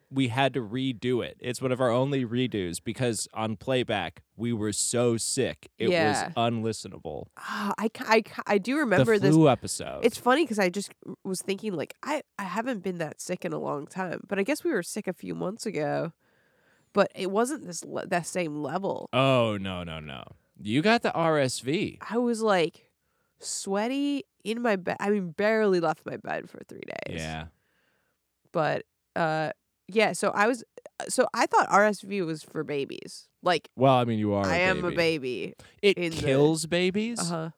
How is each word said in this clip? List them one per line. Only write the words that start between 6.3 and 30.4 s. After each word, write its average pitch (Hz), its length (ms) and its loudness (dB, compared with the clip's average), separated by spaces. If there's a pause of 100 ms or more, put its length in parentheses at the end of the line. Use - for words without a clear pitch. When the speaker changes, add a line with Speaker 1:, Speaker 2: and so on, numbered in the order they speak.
Speaker 1:
unlistenable. 110 920 -4 (100)
Speaker 2:
Ah, 208 400 -6
I 214 120 -2
ca-, - 200 -8
I 226 140 6
ca-, - 240 -12
I 208 120 4
do 240 200 0
remember 202 360 4
Speaker 1:
The 165 120 2
Speaker 2:
this. 151 80 6
Speaker 1:
flu 156 140 10
episode. 71 560 0
Speaker 2:
It's 226 120 2
funny 269 300 2
'cause 214 120 -4
I 190 100 2
just 190 240 -6 (320)
was 190 180 -6
thinking, 202 320 -6
like, 139 280 -6
I, 277 200 -4 (160)
I 202 60 -8
haven't 214 380 -4
been 180 160 -6
that 156 220 -6
sick - 240 -6
in 165 80 -4
a 151 60 -4
long 147 280 -4
time, 185 420 -6
but 196 100 -2
I 196 40 0
guess 269 220 -2
we 339 80 -2
were 196 100 -2
sick - 260 -10
a 180 40 -4
few 175 220 -10
months 175 320 -6
ago, 147 460 -2 (800)
but 196 220 2
it 185 160 -4
wasn't 240 360 -2
this 175 180 -10
le-, 143 220 -6
that 175 200 0
same 151 360 -4
level. 165 500 -4
Speaker 1:
Oh, 123 480 4
no, 92 240 -4
no, 80 140 -8
no. 71 240 -12 (380)
You 110 220 0
got 226 200 4
the 220 100 0
R 160 260 2
S 127 220 0
V. 139 380 -4 (100)
Speaker 2:
I 226 100 -2
was, 240 240 0
like, 190 480 0 (500)
sweaty 269 840 -2 (200)
in 226 180 -4
my 220 140 2
bed. 180 240 -4
I 202 100 0
mean, 190 220 0
barely 208 480 2
left 156 260 0
my 123 100 -6
bed 80 320 -6
for - 200 -18
three - 120 -16 (260)
days. 82 140 -6
Speaker 1:
Yeah. 80 260 -6 (1040)
Speaker 2:
But, 147 340 0 (300)
uh, 156 360 0 (380)
yeah, 196 260 2
so 196 160 0
I 202 180 4